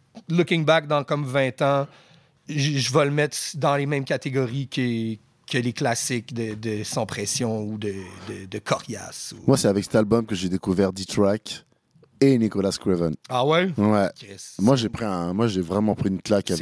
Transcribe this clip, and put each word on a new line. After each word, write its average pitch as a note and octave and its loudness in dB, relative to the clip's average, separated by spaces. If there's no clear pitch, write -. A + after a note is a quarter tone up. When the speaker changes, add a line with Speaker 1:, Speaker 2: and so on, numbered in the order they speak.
Speaker 1:
looking E3 2
back D#3 4
dans D3 2
comme D3 -2
vingt C3 0
ans, C#3 2
je, D3 0
je B2 -2
vais D3 4
le C#3+ 0
mettre D3 0
dans C#3+ 0
les C#3+ -2
mêmes C#3 -2
catégories C3 -2
que, A#2 -2
que - -4
les A#2+ -2
classiques B2 -2
de, A2+ -4
de G#2+ -4
Sans A2+ -4
Pression A2 -4
ou G#2+ -6
de, G#2 -6
de, G2 -12
de G#2 -8
Corias - -6
ou - -18
Speaker 2:
Moi, C3+ 6
c'est B2 2
avec G2 4
cet - -2
album A2 4
que G#2+ -6
j'ai F2+ -2
découvert F#2+ 2
D-Track G2 -2
et C3+ 6
Nicolas G2 2
Craven. E2+ 0
Speaker 1:
Ah B2+ 0
ouais ? E3+ 2
Speaker 2:
Ouais. G#2 4
Speaker 1:
Chris. - -18
Speaker 2:
Moi, A#2 6
j'ai A#2 0
pris - -6
un, F2+ -2
moi, A2+ 2
j'ai F#2 0
vraiment G2 2
pris - -2
une F#2+ -2
claque G2+ 0
Speaker 1:
C'est F#2 0